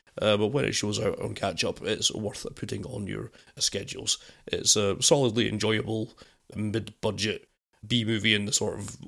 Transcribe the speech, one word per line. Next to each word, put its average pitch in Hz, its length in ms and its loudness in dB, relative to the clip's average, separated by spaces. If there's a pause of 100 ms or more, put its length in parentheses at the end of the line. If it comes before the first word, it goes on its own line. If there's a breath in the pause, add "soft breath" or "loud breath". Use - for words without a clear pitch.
(220 loud breath)
uh, 104 160 6
but 104 100 4
when 135 160 0
it - 100 2
shows 104 260 0
out 104 200 0
on 98 140 -4
catch 95 320 -2
up, 85 160 -4
it's - 320 0
worth - 320 -6 (100)
putting 104 300 -6
on 110 220 -6
your 104 240 -6 (260 soft breath)
schedules. - 600 -2 (280 loud breath)
It's - 320 2
a 98 240 2
solidly 120 480 4
enjoyable, 110 640 -2 (420 soft breath)
mid-budget 101 920 -4 (360)
B 117 200 2
movie 110 300 2
in 104 100 0
the 104 80 0
sort 101 260 0
of 101 180 -10 (100)